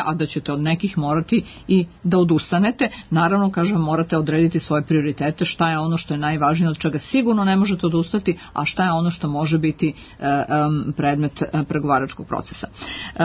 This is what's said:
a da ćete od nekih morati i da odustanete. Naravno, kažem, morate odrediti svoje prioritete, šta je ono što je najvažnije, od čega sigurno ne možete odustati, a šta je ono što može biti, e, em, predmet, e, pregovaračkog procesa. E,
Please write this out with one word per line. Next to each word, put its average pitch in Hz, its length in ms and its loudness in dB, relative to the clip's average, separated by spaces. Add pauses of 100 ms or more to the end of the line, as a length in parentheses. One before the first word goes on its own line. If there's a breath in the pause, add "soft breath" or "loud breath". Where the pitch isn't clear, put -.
a 156 100 0
da 165 120 -2
ćete 147 260 -4
od 143 80 -2
nekih 165 380 -2
morati 160 440 0 (260 loud breath)
i 180 180 4 (160)
da 180 160 2
odustanete. 180 720 2 (220 loud breath)
Naravno, 190 400 2
kažem, 185 300 2
morate 160 360 0
odrediti 156 420 2
svoje 151 240 -2
prioritete, 151 640 0
šta 165 260 0
je 156 80 0
ono 165 180 0
što 165 180 -4
je 147 40 -2
najvažnije, 156 520 2
od 151 80 -4
čega 151 200 -2
sigurno 226 460 2
ne 190 120 4
možete 196 300 2
odustati, 170 520 0 (140 loud breath)
a 147 120 -4
šta 185 200 -2
je 180 80 2
ono 170 180 0
što 170 180 -4
može 151 300 0
biti, 156 340 -2 (260 loud breath)
e, - 80 -6
em, 147 640 0
predmet, 147 500 -2
e, 151 220 -2
pregovaračkog 143 640 -2
procesa. - 400 -8
E, - 580 -10